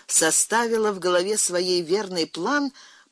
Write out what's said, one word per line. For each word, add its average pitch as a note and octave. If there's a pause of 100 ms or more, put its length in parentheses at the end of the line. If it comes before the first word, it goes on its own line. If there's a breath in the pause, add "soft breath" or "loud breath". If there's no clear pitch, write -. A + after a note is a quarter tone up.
составила A3
в F#3+
голове F3+
своей F3+
верный F3+
план B3+ (380 loud breath)